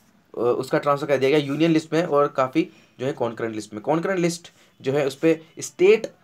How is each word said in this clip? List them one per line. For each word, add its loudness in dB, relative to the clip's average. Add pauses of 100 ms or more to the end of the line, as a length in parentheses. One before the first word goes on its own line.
(340)
उसका -2
ट्रांसफर 0
कर 2
दिया 2
गया 4
यूनियन 0
लिस्ट 0
में 0
और 2
काफ़ी -2 (300)
जो -4
है -2
कॉन्करेंट -4
लिस्ट -10
में। -10
कॉन्करेंट -2
लिस्ट -4 (280)
जो -4
है 0
उस -4
पे 2 (180)
स्टेट 4 (180)